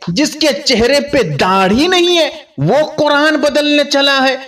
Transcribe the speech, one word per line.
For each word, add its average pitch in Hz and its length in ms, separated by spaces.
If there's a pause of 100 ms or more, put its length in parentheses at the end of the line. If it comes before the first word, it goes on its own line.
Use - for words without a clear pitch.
जिसके 294 440
चेहरे 262 500
पे 285 260
दाढ़ी 190 580
नहीं 349 300
है, 302 140 (280)
वो 226 300
कुरान 294 480
बदलने 294 460
चला 277 360
है, 262 160 (120)